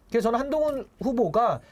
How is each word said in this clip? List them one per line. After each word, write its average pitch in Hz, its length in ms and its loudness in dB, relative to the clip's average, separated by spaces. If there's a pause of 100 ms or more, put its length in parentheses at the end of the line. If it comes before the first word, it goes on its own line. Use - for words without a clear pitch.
그래서 220 200 0
저는 233 100 0
한동훈 285 480 -2 (140)
후보가 226 580 0 (120)